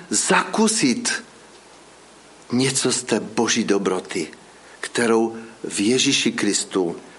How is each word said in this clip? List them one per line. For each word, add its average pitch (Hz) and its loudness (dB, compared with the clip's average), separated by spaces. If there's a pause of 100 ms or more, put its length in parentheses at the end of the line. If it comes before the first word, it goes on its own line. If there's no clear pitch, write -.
zakusit - 0 (1300)
něco 131 0
z - -2
té 110 0
boží 107 0
dobroty, 92 0 (520)
kterou 113 0 (260)
v - -6
Ježíši 120 2
Kristu, 95 -2 (240)